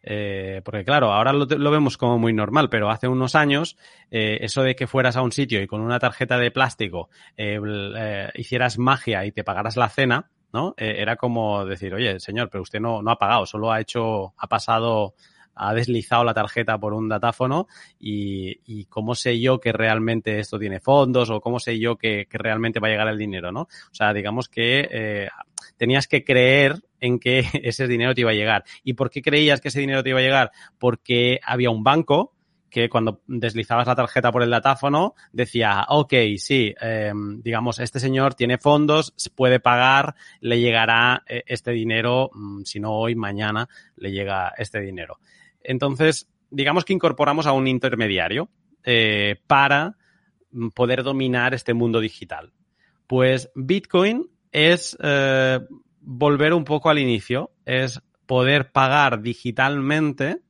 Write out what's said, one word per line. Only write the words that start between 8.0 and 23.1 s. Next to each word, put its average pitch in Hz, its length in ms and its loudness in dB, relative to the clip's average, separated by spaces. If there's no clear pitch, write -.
hicieras 123 440 -2
magia 120 460 0
y 101 80 -8
te 104 120 -8
pagaras 104 320 -4
la 120 120 2
cena, 131 420 -2
¿no? 151 240 -4
Eh, 107 220 -6
era 107 180 -2
como 110 480 -2
decir, 95 300 -8
"Oye, 104 240 -2
señor, 107 320 -6
pero 98 120 -8
usted 104 180 -8
no, 113 200 -2
no 110 120 0
ha - 60 0
pagado, 104 280 0
solo 107 240 -4
ha 110 100 0
hecho, 110 560 -4
ha - 120 -12
pasado, 113 680 0
ha 101 180 -4
deslizado 117 520 0
la 117 100 0
tarjeta 110 440 -2
por 104 160 -6
un 110 140 -4
datáfono 127 600 -2
y, 101 640 -8
y 107 220 -14
¿cómo 110 280 -6
sé 120 240 -2
yo 127 220 0
que 117 120 -2
realmente 110 680 0
esto 107 180 -8
tiene 98 220 -6
fondos 127 500 4
o 107 100 -2
cómo 120 200 -4
sé 117 180 -4
yo 113 180 0
que, 107 320 -2
que 110 100 -10
realmente 110 420 -2
va 107 80 0
a - 20 2
llegar 107 180 0
el 107 100 -4